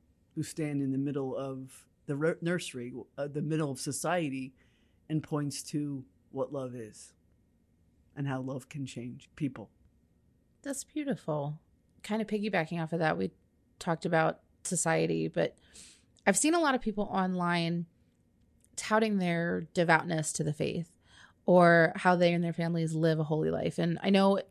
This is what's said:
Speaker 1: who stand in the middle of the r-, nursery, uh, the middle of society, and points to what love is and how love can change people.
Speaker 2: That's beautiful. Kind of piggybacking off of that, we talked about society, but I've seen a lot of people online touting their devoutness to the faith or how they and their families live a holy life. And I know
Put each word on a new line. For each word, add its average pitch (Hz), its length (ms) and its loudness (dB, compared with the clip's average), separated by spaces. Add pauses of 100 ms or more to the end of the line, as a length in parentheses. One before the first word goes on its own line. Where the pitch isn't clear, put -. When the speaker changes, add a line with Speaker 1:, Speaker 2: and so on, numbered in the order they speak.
(340)
Speaker 1:
who 156 80 -6
stand 147 380 -4
in 135 100 -2
the 135 60 -2
middle 135 400 -4
of 131 480 -10 (220)
the 147 100 -4
r-, 175 240 0
nursery, 135 540 -4 (240)
uh, 143 100 -4
the 143 140 -6
middle 151 280 -2
of 127 80 -8
society, 143 760 -4 (560)
and 156 120 0
points 147 420 -4
to 143 380 -6 (280)
what 135 200 -4
love 131 240 -8
is 113 380 -16 (1040)
and 143 100 -6
how 131 140 -4
love 131 300 -10
can 139 160 -10
change 123 500 -14
people. 123 320 -6 (920)
Speaker 2:
That's 277 220 -8
beautiful. 156 760 -6 (420)
Kind 214 200 -4
of 214 40 -6
piggybacking 196 560 -2
off 160 120 -6
of 165 60 0
that, 165 180 0
we 190 140 -4 (460)
talked 165 280 -2
about 165 340 2 (240)
society, 165 640 0
but - 280 -2 (680)
I've 202 120 4
seen 311 160 4
a 349 60 4
lot 285 140 4
of 240 60 0
people 208 320 -2
online 175 720 0 (920)
touting 214 420 2
their 170 560 0
devoutness 165 580 2
to 156 120 -2
the 151 100 0
faith 165 360 -2 (560)
or 170 500 8
how 180 180 4
they 175 200 4
and 175 100 2
their 170 80 -2
families 165 400 -2
live 156 260 4
a 156 60 2
holy 156 260 0
life. - 280 -2
And 170 240 0
I 196 80 2
know 196 280 6 (120)